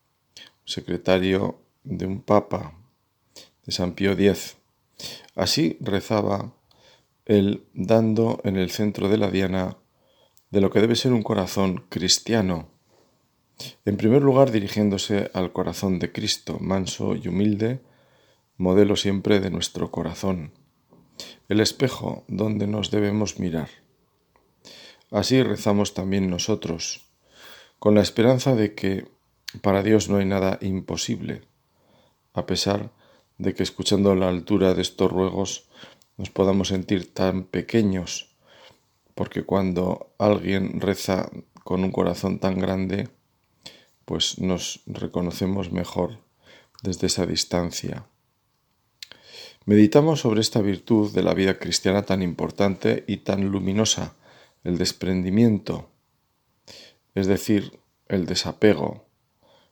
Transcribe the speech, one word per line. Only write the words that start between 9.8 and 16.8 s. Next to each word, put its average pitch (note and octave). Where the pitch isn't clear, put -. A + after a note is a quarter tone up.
de G#2
lo G2
que G#2+
debe A#2
ser B2
un A2+
corazón G2
cristiano. F#2
En G2+
primer A2+
lugar, C3+
dirigiéndose G2+
al F2+
corazón F2+
de F2
Cristo, -
manso F#2+